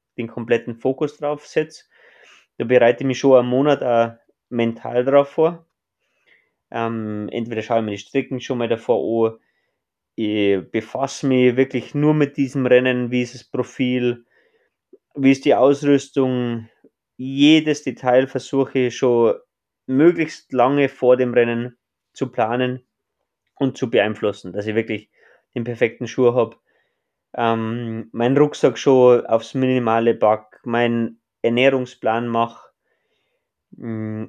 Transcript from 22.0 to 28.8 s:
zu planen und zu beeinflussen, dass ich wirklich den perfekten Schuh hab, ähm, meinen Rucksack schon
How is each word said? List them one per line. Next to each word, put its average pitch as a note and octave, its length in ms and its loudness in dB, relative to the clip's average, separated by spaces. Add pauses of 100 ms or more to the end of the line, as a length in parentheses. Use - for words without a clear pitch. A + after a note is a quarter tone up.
zu B2+ 180 -6
planen B2 500 -2 (760)
und C3+ 200 -2
zu A#2 140 -6
beeinflussen, G#2 640 -2
dass G2+ 120 -6
ich G#2+ 80 -6
wirklich A2 360 -4 (440)
den A#2+ 100 -6
perfekten A#2 440 -4
Schuh A#2+ 260 2
hab, A#2 240 -2 (760)
ähm, A2+ 800 -4
meinen B2 260 0
Rucksack D3 400 0
schon B2 480 4